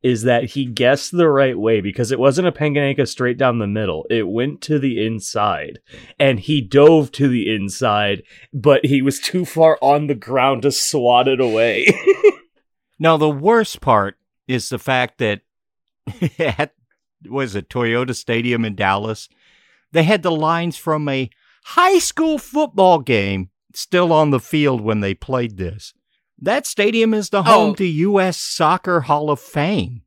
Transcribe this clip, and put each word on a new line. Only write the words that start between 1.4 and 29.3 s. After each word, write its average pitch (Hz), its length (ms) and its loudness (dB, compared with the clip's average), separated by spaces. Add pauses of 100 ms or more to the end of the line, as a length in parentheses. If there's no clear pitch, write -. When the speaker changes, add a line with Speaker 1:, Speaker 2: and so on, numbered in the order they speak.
Speaker 1:
way 107 240 0
because 107 300 -4
it 135 80 -2
wasn't 139 280 2
a 165 40 0
Panganinka 143 560 -2
straight 123 300 -2
down 123 220 2
the 104 80 -2
middle. 101 420 -4
It 110 180 0
went 123 340 -4
to 151 180 -2
the 117 260 -2
inside, 104 720 -4 (420)
and 135 200 2
he 143 220 -2
dove 143 520 6
to 139 140 0
the 117 260 0
inside, 104 720 -2 (280)
but 135 340 4
he 135 180 2
was 139 160 0
too 180 260 -4
far 160 360 2
on 147 260 2
the 143 80 -2
ground 123 480 0
to 139 80 2
swat 123 560 2
it 131 120 0
away. 113 520 0
<laughs> - 40 4 (1040)
Speaker 2:
Now, 160 160 4
the 151 140 2
worst 196 500 0
part 101 380 0 (300)
is 123 220 -4
the 120 100 -8
fact 127 400 -2
that 104 220 -2 (680)
<laughs> - 320 -6
at, 147 340 -4 (560)
was 123 260 -6
it 98 140 -8
Toyota 123 460 -2
Stadium 117 500 -4
in 104 100 -8
Dallas, 101 540 -4 (640)
they 165 120 2
had 190 200 0
the 180 80 0
lines 165 460 -2
from 151 300 -4
a 131 220 -4 (340)
high 359 360 2
school 320 400 -2
football 196 600 2
game 98 500 -2 (240)
still 175 380 0
on 156 200 4
the 131 80 0
field 139 420 -2
when 107 200 -2
they 98 120 -2
played 120 440 -6
this. 92 360 -10 (460)
That 226 260 -2
stadium 226 480 0
is 208 160 -4
the 196 140 0
home 214 280 4
Speaker 3:
Oh. 180 40 -4
Speaker 2:
to 196 100 -2
U 180 340 0
S 185 180 -2
Soccer 170 640 -2
Hall 147 280 -2
of 143 100 -2